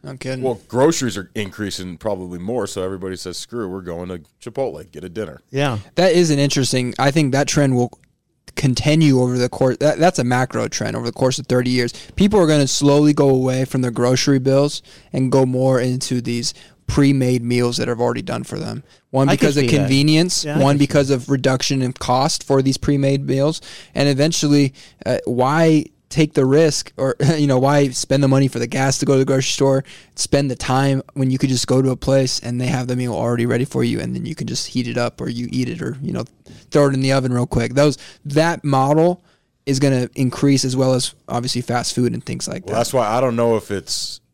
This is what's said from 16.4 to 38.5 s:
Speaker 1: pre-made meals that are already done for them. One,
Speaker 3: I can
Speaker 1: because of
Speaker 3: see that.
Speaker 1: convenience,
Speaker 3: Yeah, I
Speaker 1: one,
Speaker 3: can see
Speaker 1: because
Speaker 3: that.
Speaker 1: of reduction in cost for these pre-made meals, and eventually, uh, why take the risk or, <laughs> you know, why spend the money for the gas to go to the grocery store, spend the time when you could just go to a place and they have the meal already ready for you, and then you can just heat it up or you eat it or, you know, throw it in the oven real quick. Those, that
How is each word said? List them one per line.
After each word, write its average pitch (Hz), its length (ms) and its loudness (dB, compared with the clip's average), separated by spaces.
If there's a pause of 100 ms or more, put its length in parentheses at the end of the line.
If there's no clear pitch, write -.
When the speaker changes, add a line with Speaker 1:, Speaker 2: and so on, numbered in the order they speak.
Speaker 1:
pre-made 131 560 2
meals 120 360 0
that 123 100 -2
are 117 120 -4
already 120 220 0
done 117 220 -6
for 107 140 -10
them. 113 260 -10 (260)
One, 135 180 2
Speaker 3:
I 135 40 4
can - 60 2
Speaker 1:
because 143 180 2
of 143 60 2
Speaker 3:
see 127 60 2
that. 120 100 2
Speaker 1:
convenience, 156 680 2
Speaker 3:
Yeah, 147 140 -4
I 139 40 4
Speaker 1:
one, 139 120 4
Speaker 3:
can 143 60 0
see 143 60 4
Speaker 1:
because 139 220 2
Speaker 3:
that. 139 60 2
Speaker 1:
of 123 160 -6
reduction 131 520 0
in 123 120 -4
cost 131 500 -2
for 135 180 2
these 135 140 0
pre-made 139 500 0
meals, 139 340 -2 (340)
and 139 140 0
eventually, 143 680 2 (320)
uh, 107 180 0
why 147 640 2 (240)
take 151 240 0
the 139 120 4
risk 147 500 2
or, 135 200 -2 (100)
<laughs> 165 100 2
you 147 120 0
know, 131 100 4
why 143 300 4
spend 135 340 -2
the 135 60 4
money 135 180 4
for 127 140 -4
the 120 80 -2
gas 135 300 -2
to 143 80 -2
go 139 80 2
to 135 40 4
the 135 60 4
grocery 135 260 0
store, 135 340 2 (300)
spend 139 360 -2
the 123 40 -4
time 135 480 0 (120)
when 131 160 0
you 131 80 0
could 135 100 0
just 127 180 -2
go 131 160 2
to 131 80 2
a 127 60 -2
place 135 420 0
and 120 220 -6
they 135 60 -2
have 127 200 -2
the 123 80 -4
meal 123 200 -4
already 120 320 -2
ready 120 180 0
for 127 180 -4
you, 117 160 0
and 120 160 -6
then 120 120 -6
you - 80 -8
can - 120 -8
just - 220 -6
heat 123 180 -4
it 117 120 -6
up 120 240 -4
or 120 60 -6
you 120 220 -8
eat 123 200 -2
it 170 120 -10
or, - 200 -8
you - 100 -6
know, 120 120 -6 (460)
throw 147 180 4
it 135 60 0
in 135 60 -2
the 135 120 0
oven 131 200 0
real 123 140 0
quick. 117 280 -2
Those, 143 220 2 (300)
that 156 360 0